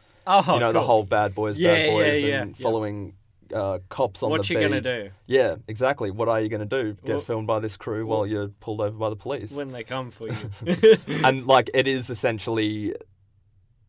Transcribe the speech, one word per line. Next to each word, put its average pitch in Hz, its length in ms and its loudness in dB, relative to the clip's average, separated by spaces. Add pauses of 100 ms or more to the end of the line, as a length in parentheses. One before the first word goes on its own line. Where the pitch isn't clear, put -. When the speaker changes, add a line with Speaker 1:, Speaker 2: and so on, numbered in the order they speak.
(280)
Speaker 1:
Oh, 185 260 4
Speaker 2:
You 131 60 4
know, 117 120 2
the 113 80 4
Speaker 1:
cool. 107 80 0
Speaker 2:
whole 110 160 4
Bad 104 300 0
Boys, 107 240 -4
Speaker 1:
Yeah, 170 160 4
Speaker 2:
Bad 160 160 2
Boys, 147 320 2
Speaker 1:
yeah, 143 80 0
yeah, 139 140 -2
Speaker 2:
and - 120 -12
Speaker 1:
yeah. 131 80 -14
Speaker 2:
following, 107 500 -2 (400)
uh, 98 260 -2 (100)
cops 120 320 -2
on 117 80 -2
Speaker 1:
What 160 160 0
Speaker 2:
the - 80 -4
Speaker 1:
you 117 60 0
gonna 104 160 2
Speaker 2:
beat. 127 80 -2
Speaker 1:
do? 117 260 -6 (160)
Speaker 2:
Yeah, 120 300 2 (120)
exactly. 117 440 -2
What 110 180 -2
are 113 120 2
you 110 80 0
gonna 107 160 -4
do? 110 280 -2 (100)
Get 123 120 -4
Speaker 1:
Well, 95 40 -2
Speaker 2:
filmed 110 280 -6
by 110 120 0
this 107 160 -6
crew 110 300 -6
Speaker 1:
well, 110 140 -2
Speaker 2:
while 104 80 -2
you're 101 220 -4 (100)
pulled 110 220 -6
over 107 140 -4
by 110 140 -4
the 107 60 -6
police? 117 360 -8
Speaker 1:
when 139 200 -10
they 123 120 -12
come 127 280 -8
for 113 160 -14
Speaker 2:
<laughs> 110 360 -10
Speaker 1:
you. 196 340 8 (100)
<laughs> - 0 - (160)
Speaker 2:
And, 131 240 2
like, 127 260 6
it 131 140 2
is 131 240 -2
essentially 107 840 -2 (960)